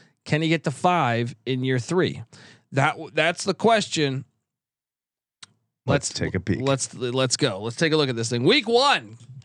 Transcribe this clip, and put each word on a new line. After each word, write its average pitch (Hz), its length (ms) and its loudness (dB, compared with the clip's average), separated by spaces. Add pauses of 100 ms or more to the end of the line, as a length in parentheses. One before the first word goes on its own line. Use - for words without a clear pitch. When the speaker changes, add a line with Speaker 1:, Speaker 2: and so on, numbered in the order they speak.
(260)
Speaker 1:
Can 156 180 0
he 160 60 2
get 160 160 2
to 156 40 -2
five 123 640 0 (100)
in 127 200 -4
year 131 160 0
three? 117 420 -2 (500)
That 135 200 2
w-, 156 200 -10
that's 156 320 0
the 190 120 -2
question. 156 720 0 (1600)
Speaker 2:
Let's 139 240 2
Speaker 1:
Let's - 80 -8
Speaker 2:
take 82 160 -2
a 90 40 -2
peek. 98 220 -2
Speaker 1:
Let's, 135 320 0
let's 123 420 -2
go. 104 260 -2
Let's 113 160 -8
take 156 160 2
a 156 40 4
look 143 120 2
at 120 60 -4
this 113 140 -4
thing. 120 140 -2
Week 214 240 4
one, 233 500 2 (280)